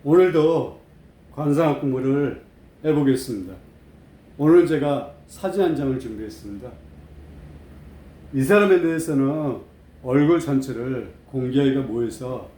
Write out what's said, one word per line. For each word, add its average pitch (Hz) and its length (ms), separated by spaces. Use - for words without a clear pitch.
오늘도 160 760
관상학 147 480
공부를 135 640
해보겠습니다. 131 680
오늘 160 300
제가 143 440
사진 190 380
한 160 120
장을 135 240
준비했습니다. 107 720
이 131 100
사람에 196 360
대해서는 151 800
얼굴 147 360
전체를 131 760
공개하기가 135 500
뭐해서 117 760